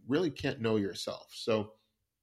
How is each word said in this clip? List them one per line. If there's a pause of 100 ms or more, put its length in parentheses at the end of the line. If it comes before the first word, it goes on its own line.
really
can't
know
yourself.
So (520)